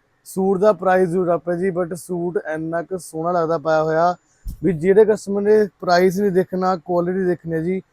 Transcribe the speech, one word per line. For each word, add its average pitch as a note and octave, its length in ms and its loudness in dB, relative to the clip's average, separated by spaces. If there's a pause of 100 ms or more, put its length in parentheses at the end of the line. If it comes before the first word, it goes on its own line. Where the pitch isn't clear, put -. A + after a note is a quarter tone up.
(260)
ਸੂਟ F#3+ 320 -2
ਦਾ G#3+ 160 4
ਪ੍ਰਾਈਸ F#3 360 2
ਜ਼ਰੂਰ F3 240 0
ਅੱਪ E3+ 160 -4
ਹੈ F3 60 -2
ਜੀ, F3+ 140 -2
but F3+ 260 -4
ਸੂਟ F3 420 -6 (100)
ਇੰਨਾ D#3+ 340 -6
ਕੁ F#3 160 -10
ਸੋਹਣਾ E3 340 -6
ਲੱਗਦਾ E3 260 0
ਪਾਇਆ D#3 260 0
ਹੋਇਆ, D#3+ 320 2 (480)
ਵੀ F#3+ 100 2
ਜਿਹੜੇ F#3+ 320 4
ਕਸਟਮਰ G3+ 360 -2
ਨੇ G#3+ 260 4 (140)
ਪ੍ਰਾਈਸ F3+ 380 2
ਨਹੀਂ G#3 120 0
ਦੇਖਣਾ, F#3 440 0
ਕੁਆਲਿਟੀ F3 500 -2
ਦੇਖਣੀ E3 280 -2
ਹੈ D#3+ 80 -2
ਜੀ F#3 200 -2 (120)